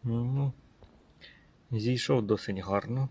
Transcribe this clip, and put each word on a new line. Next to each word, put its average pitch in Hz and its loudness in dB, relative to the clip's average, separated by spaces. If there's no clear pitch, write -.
Ну, 127 0
зійшов 120 2
досить 101 0
гарно. 107 0